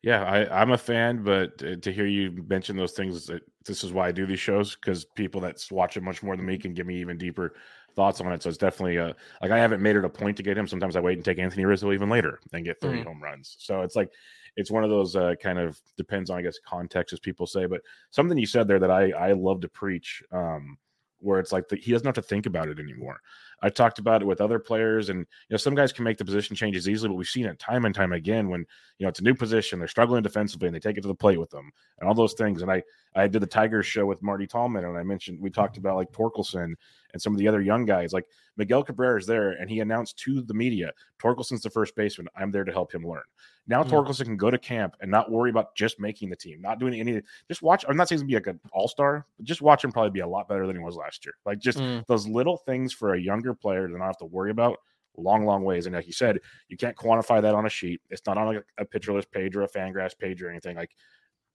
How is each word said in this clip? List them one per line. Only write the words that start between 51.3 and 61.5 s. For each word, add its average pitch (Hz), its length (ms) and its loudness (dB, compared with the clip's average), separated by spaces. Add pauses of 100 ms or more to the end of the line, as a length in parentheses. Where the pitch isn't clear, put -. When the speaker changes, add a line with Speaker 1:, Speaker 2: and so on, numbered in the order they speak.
Speaker 1:
Like, 101 140 -4
just 127 200 0
Speaker 2:
Hmm. 123 280 -2
Speaker 1:
those 107 200 2
little 135 300 2
things 131 360 -4
for 101 200 0
a 90 60 0
younger 107 360 -2
player 95 320 -2
to 87 100 -8
not 92 80 -4
have 95 120 -4
to 85 80 -14
worry 92 260 -4
about, 117 260 2 (400)
long, 104 280 2
long 98 180 2
ways. 90 240 0
And 90 80 -6
like 85 100 -4
you 85 80 -16
said, 107 260 2 (280)
you 92 100 -16
can't 120 180 -4
quantify 113 460 4
that 107 140 4
on 107 100 0
a 107 40 0
sheet. 87 400 -6
It's - 180 -14
not 98 100 0
on, 110 180 0
like, 101 100 -10 (120)
a 104 80 -6
pitcher 104 280 -6
list 101 180 -2
page 95 240 -4
or 101 80 0
a 98 40 0
Fangraphs 92 500 -6
page 92 260 -8
or 87 60 -8
anything. 87 260 -10
Like, 85 160 -10 (640)